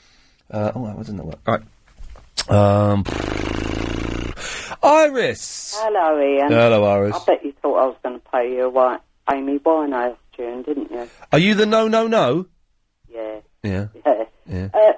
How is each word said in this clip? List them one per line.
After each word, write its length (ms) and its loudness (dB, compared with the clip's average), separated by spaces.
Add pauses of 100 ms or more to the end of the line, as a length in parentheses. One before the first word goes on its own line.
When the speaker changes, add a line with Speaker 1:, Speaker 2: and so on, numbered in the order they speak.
(500)
Speaker 1:
Uh, 240 -4
oh, 60 -8
why 140 -8
doesn't 240 -10
that 80 -10
work? 200 -14
Right. 140 -2 (880)
Um, 560 4 (1800)
Iris! 960 2
Speaker 2:
Hello, 420 0
Ian. 300 2
Speaker 1:
Hello, 340 4
Iris. 320 2
Speaker 2:
I 80 -10
bet 200 2
you 80 -6 (100)
thought 160 0
I 80 4
was 160 -4
gonna 180 -10
play 320 -2
you 160 -2
a 20 -2
Wi-, 280 2 (340)
Amy 260 -2
Winehouse 580 0 (200)
tune, 260 -8
didn't 280 -6
you? 180 -12 (240)
Speaker 1:
Are 60 4
you 160 4
the 120 2
No 220 2
No 180 2
No? 400 0 (680)
Speaker 2:
Yeah. 280 -10 (220)
Speaker 1:
Yeah. 240 -4 (180)
Speaker 2:
Yeah. 200 2 (240)
Speaker 1:
Yeah. 240 -6
Speaker 2:
Uh, 260 6